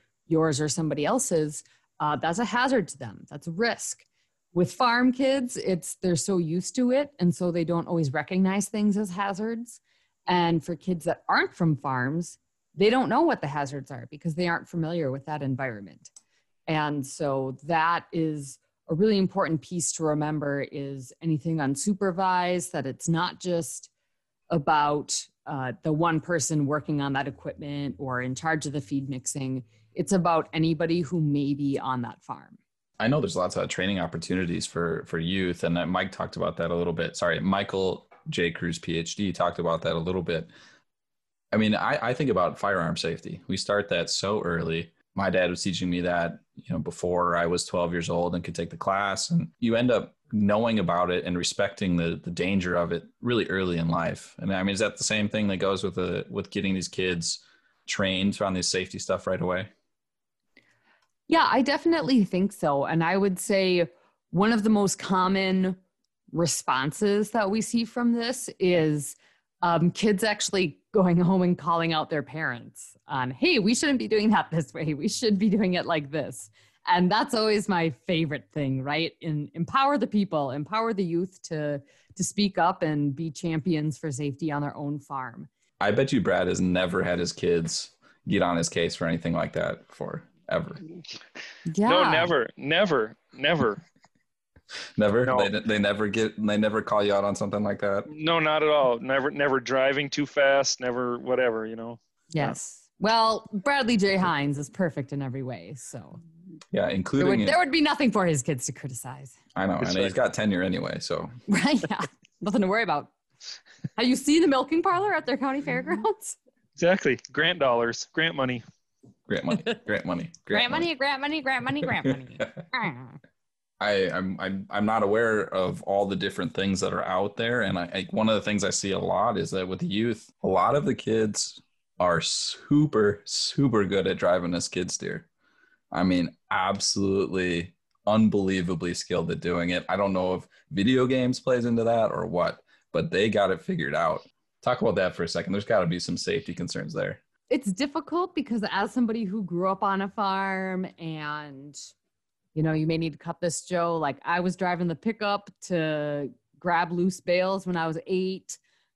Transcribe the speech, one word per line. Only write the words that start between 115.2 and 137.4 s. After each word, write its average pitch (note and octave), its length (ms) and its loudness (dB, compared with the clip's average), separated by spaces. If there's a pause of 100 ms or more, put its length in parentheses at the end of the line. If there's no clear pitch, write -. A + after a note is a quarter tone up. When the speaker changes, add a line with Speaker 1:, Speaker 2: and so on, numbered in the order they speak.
Speaker 1:
their B3+ 120 -2
county C4+ 240 -2
fairgrounds? D#4+ 760 -2 (380)
Speaker 3:
Exactly. E3+ 440 2 (140)
Grant E3 280 0
dollars, A#2 520 2
grant E3 220 0
money. B2+ 300 -2 (640)
Speaker 2:
Grant - 160 -2
money, - 180 -2 (120)
Speaker 1:
<laughs> - 120 -16
Speaker 2:
grant - 180 -2
money, F2 260 -6 (140)
Speaker 1:
Grant A#3+ 260 0
Speaker 2:
grant - 20 -
Speaker 1:
money, E4 140 0
Speaker 2:
money. E4 100 -2
Speaker 1:
grant C4+ 240 0
money, D4 200 -2
grant B3+ 240 -2
money, C4+ 160 -2
grant F3 260 -2
money. C3 320 -4 (340)
Speaker 2:
<laughs> - 1080 -10
I, G2+ 300 2
I'm, F#2 300 -2
I'm, F#2+ 300 -6
I'm G#2 160 0
not A2 180 2
aware G#2+ 380 4 (120)
of F#2 300 0
all G2 220 2
the F#2+ 100 -2
different F#2 360 -4
things F#2+ 280 0
that F#2+ 120 0
are F#2 120 -2
out F#2 320 -2
there. A#2 260 0
And G2 160 -2
I, F2 60 -2
I, F2 260 -6
one A2 180 2
of A2 60 4
the G2+ 60 2
things G2+ 240 0
I F#2+ 60 0
see G2 200 -2
a F#2 80 0
lot F#2+ 400 0
is - 140 -4
that F#2 160 -2
with F#2 100 -6
the F2+ 80 -4
youth, G#2+ 420 -2 (140)
a G2+ 60 -2
lot F#2+ 260 4
of D3 100 2
the B2+ 120 0
kids A2 640 -2 (380)
are F2 200 4
super, A2 1040 2
super A2+ 600 2
good F#2+ 240 0
at F#2 100 -2
driving F2 360 2
a F2 60 -2
skid F2+ 300 -4
steer. - 380 -8 (640)
I F2 100 -2
mean, F2+ 340 2 (140)
absolutely F#2+ 1200 0 (320)